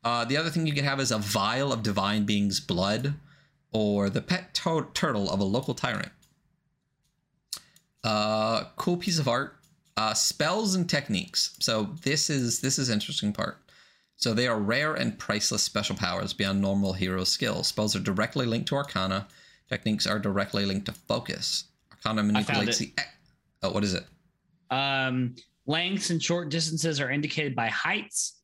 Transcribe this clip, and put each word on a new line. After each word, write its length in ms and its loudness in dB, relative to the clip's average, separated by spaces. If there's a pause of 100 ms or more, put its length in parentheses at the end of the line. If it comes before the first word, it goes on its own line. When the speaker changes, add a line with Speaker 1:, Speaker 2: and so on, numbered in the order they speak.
Speaker 1:
Uh, 220 0
the 120 0
other 120 0
thing 180 0
you 60 0
can 100 0
have 160 0
is 120 0
a 80 2
vial 520 0
of 120 -2
divine 420 2
being's 340 2
blood, 540 0 (580)
or 380 2
the 120 -2
pet 340 -4
tur-, 400 0
turtle 340 0
of 100 0
a 40 2
local 320 0
tyrant. 360 -4 (1900)
Uh, 640 2 (100)
cool 220 0
piece 220 0
of 80 2
art. 300 0 (380)
Uh, 180 2
spells 640 2
and 140 0
techniques. 720 -2
So 240 2 (180)
this 280 0
is, 320 0
this 180 0
is 100 0
interesting 420 0
part. 280 -4 (560)
So 180 0
they 140 2
are 120 2
rare 360 2
and 240 -2
priceless 420 0
special 340 -2
powers 380 -2
beyond 280 2
normal 320 2
hero 300 0
skill. 400 0
Spells 320 0
are 40 0
directly 460 0
linked 240 0
to 60 0
arcana. 520 -2 (420)
Techniques 380 0
are 120 0
directly 460 0
linked 220 -2
to 60 -8
focus. 720 -4 (260)
Arcana 300 -2
Speaker 2:
I 20 2
found 100 4
Speaker 1:
manipulates 480 2
Speaker 2:
it. 140 -6
Speaker 1:
the 80 -2
e-, 20 -6 (580)
oh, 80 0
what 120 0
is 100 0
it? 120 -4 (680)
Speaker 2:
Um, 640 0 (320)
lengths 420 0
and 120 2
short 280 0
distances 500 0
are 120 0
indicated 440 -2
by 120 2
heights. 760 -2